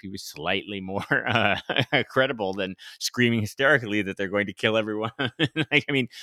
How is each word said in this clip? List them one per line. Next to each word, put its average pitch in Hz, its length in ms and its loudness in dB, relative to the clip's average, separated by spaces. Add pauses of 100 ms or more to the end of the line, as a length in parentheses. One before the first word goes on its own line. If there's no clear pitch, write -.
he 101 60 -12
was 95 120 -12
slightly 95 600 -4
more, 95 280 -4
<laughs> 139 180 2
uh, 110 280 2 (120)
<laughs> 127 400 0
credible 120 460 0
than 95 220 -4 (240)
screaming 117 420 2
hysterically 113 600 2
that 95 140 -4
they're 98 100 -2
going 101 180 0
to 98 80 -6
kill 110 240 2
everyone. 107 400 -2
<laughs> - 20 -8 (520)
Like, 147 180 4
I - 20 -2
mean, 131 180 0 (140)